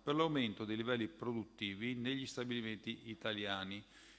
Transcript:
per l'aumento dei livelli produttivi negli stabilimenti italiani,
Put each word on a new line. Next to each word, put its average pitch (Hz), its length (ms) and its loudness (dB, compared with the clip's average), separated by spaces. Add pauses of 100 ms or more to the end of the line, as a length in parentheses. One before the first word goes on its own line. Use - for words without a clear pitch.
per 147 140 2
l'aumento 135 480 4
dei 107 120 0
livelli 113 300 2
produttivi 110 880 -2
negli 127 320 -2
stabilimenti 117 840 -2
italiani, 101 720 -2 (360)